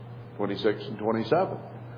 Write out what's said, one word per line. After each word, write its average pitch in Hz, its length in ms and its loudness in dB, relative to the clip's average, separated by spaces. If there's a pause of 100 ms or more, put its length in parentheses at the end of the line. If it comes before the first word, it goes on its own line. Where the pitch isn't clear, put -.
(360)
twenty-six 101 480 2
and 107 120 -6
twenty-seven. 113 640 2 (400)